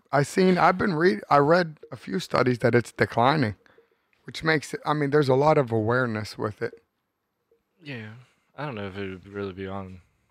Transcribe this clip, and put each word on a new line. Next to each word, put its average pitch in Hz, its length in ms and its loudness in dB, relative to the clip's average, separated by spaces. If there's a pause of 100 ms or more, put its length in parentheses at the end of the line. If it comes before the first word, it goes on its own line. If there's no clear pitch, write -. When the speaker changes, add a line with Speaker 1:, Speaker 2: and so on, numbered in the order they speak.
(120)
Speaker 1:
I 143 100 4
seen, 185 360 2
I've 180 200 4
been 202 160 0
read, 185 260 2 (100)
I 143 80 6
read 156 400 4 (120)
a 135 60 -12
few 190 240 -6
studies 127 400 2
that 117 140 2
it's 120 180 0
declining, 120 640 0 (680)
which - 200 -14
makes 156 300 -2
it, - 120 -12
I 156 80 -2
mean, 147 160 -2
there's 143 180 2
a 127 60 4
lot 151 240 4
of 120 140 -2
awareness 113 680 -2
with 110 240 -6
it. 113 120 -8 (1080)
Speaker 2:
Yeah. 120 280 -14 (460)
I 143 100 -12
don't 135 80 -10
know 101 120 -10
if 95 100 -12
it 101 120 -8
would 92 200 -14
really 101 260 -10
be 95 120 -10
on. 95 360 -12 (280)